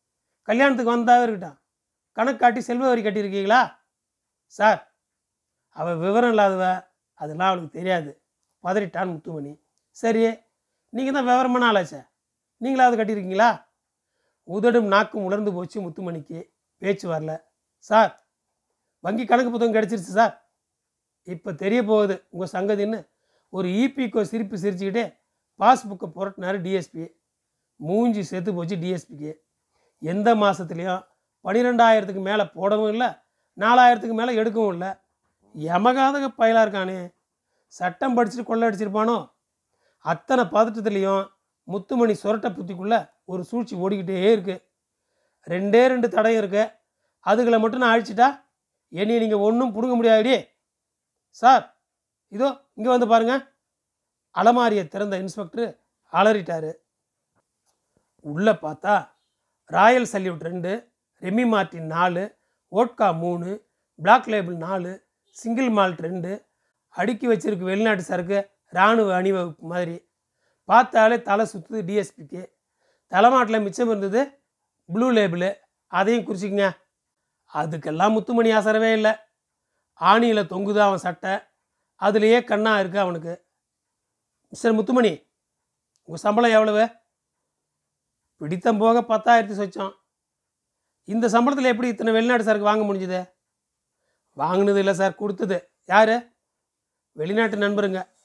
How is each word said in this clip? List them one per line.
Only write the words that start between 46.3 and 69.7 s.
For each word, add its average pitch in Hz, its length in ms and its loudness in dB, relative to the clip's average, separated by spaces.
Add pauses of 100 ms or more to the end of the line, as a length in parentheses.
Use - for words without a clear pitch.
இருக்கு, 208 340 0 (540)
அதுகளை 226 360 4
மட்டும் 226 200 0
நான் 233 200 4
அழிச்சிட்டா 220 440 0 (440)
என்னைய 214 320 -2
நீங்க 214 180 0
ஒண்ணும் 226 360 0
புடுங்க 247 220 -2
முடியாதுடி. 220 520 2 (800)
"சார், 233 440 4 (560)
இதோ 262 320 -4 (140)
இங்க 220 160 -2
வந்து 240 180 2
பாருங்க." 233 440 2 (840)
அலமாரியை 214 540 2
திறந்த 196 280 -6
இன்ஸ்பெக்டர் 190 680 -8 (280)
அலறிட்டாரு. 170 600 0 (1400)
உள்ள 165 380 -2
பார்த்தா 175 580 -4 (540)
ராயல் 226 480 2
சல்யூட் 185 280 -6
ரெண்டு, 180 520 -8 (280)
ரெமி 214 260 -2
மார்டின் 190 400 -2
நாலு, 175 500 -2 (340)
வோட்கா 202 480 0
மூணு, 175 480 -6 (300)
பிளாக் 214 300 4
லேபிள் 190 300 -4
நாலு, 180 500 -8 (240)
சிங்கிள் 233 400 -4
மால்ட் 190 300 2
ரெண்டு, 180 460 -8 (420)
அடுக்கி 233 400 -4
வச்சிருக்கு 208 360 -2
வெளிநாட்டு 202 380 0
சரக்கு 185 480 -4 (200)
இராணுவ 202 440 4
அணிவகுப்பு 180 520 -2
மாதிரி. 175 420 -6 (560)